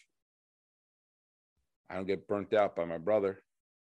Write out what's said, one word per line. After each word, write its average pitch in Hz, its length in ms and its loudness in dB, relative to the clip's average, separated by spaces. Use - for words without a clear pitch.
I - 40 -10
don't 95 100 -6
get 92 220 -4
burnt 104 260 -2
out 104 220 4
by 85 100 -2
my 85 140 -6
brother 98 440 0